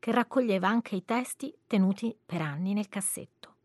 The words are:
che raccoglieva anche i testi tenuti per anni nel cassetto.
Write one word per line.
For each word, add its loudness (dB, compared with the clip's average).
che -4
raccoglieva 2
anche 2
i -4
testi -4
tenuti 2
per -6
anni -4
nel -2
cassetto. -8